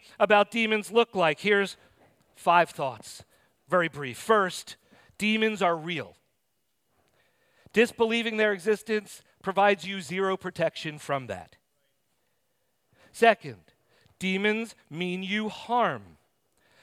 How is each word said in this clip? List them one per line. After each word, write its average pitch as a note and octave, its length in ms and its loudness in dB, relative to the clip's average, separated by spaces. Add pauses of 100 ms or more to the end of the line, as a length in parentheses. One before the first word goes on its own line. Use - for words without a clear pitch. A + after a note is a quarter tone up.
(200)
about G#3 300 6
demons G#3+ 400 -2
look A3+ 240 2
like? E3 260 2
Here's G3+ 380 0 (580)
five F3 320 4
thoughts, - 560 -10 (420)
very E3+ 220 0
brief. C#3 300 -12
First, - 580 0 (400)
demons G#3+ 460 0
are E3+ 120 4
real. D#3 440 -8 (1500)
Disbelieving A3+ 640 2
their G#3+ 160 2
existence G3+ 680 -4 (180)
provides F#3+ 460 2
you F#3+ 160 -8
zero F#3+ 340 -2
protection D#3+ 640 -6
from C3+ 300 -6
that. F2+ 280 -12 (1500)
Second, D3+ 600 0 (460)
demons G#3+ 560 -2 (160)
mean F3+ 320 -6
you G#3 260 -4
harm. E3 680 -4 (640)